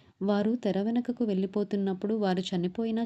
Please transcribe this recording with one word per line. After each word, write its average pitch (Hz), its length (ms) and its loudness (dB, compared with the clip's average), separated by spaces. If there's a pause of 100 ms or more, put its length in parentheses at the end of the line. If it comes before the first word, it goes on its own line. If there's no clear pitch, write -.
(220)
వారు 208 340 2
తెర 196 260 0
వెనుకకు 240 440 0
వెళ్ళిపోతున్నప్పుడు 196 880 0
వారు 190 240 2
చనిపోయినా 220 680 -2